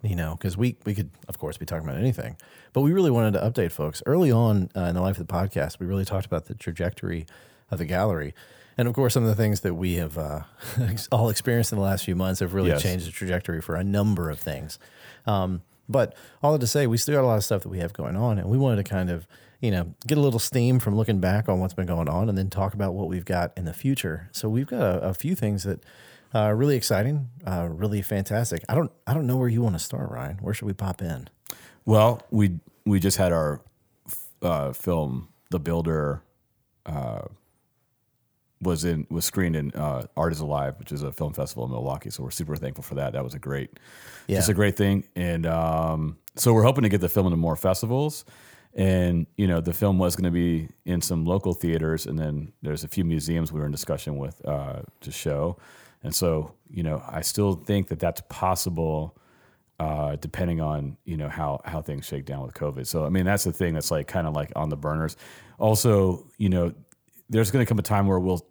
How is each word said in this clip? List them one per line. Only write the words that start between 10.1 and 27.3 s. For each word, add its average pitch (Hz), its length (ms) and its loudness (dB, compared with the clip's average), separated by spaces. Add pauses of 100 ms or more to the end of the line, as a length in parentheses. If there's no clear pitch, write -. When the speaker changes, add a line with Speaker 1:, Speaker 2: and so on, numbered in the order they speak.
Speaker 1:
uh, 76 240 -6 (360)
<laughs> 113 340 -2
all 117 180 4
experienced 117 440 0
in 107 40 -2
the 98 60 2
last 98 220 0
few 92 100 -2
months 92 240 0
have 90 140 -2
really 92 160 2
Speaker 2:
Yes. 73 120 2
Speaker 1:
changed 90 240 -2
the 82 60 -10
trajectory 87 500 -4
for 82 140 -4
a 87 80 -2
number 98 460 2
of 76 100 -6
things. 76 400 -8 (480)
Um, 92 340 0 (280)
but 123 260 2 (260)
all 147 120 4
that 151 80 2
to 120 60 0
say, 143 200 2
we 113 100 2
still 147 180 0
got 139 80 4
a 127 40 4
lot 113 80 4
of 104 80 2
stuff 101 200 0
that - 60 -10
we 92 100 -6
have 85 120 -4
going 82 240 -6
on, 107 240 2
and 85 100 -4
we 117 80 4
wanted 131 200 4
to 98 120 -2
kind 92 220 0
of, 85 160 -6 (320)
you 120 120 0
know, 87 220 0 (140)
get 147 100 2
a 147 40 4
little 127 180 4
steam 127 400 4
from 104 160 0
looking 107 240 2
back 95 300 2
on 92 100 4
what's 92 140 0
been 92 120 -2
going 82 220 0
on 90 220 0
and 98 80 0
then 95 120 0
talk 98 240 -2
about 98 200 -2
what 95 160 -4
we've 87 160 -4
got 87 320 0
in 90 80 -6
the 80 80 -6
future. 92 580 -4
So - 160 -6
we've 120 200 0
got 240 140 -4
a, 92 280 2
a 95 40 -2
few 165 220 -2
things 104 280 -2
that, 98 200 -4 (500)
uh, 113 60 4
are 107 160 4
really 135 220 2
exciting, 120 520 0 (160)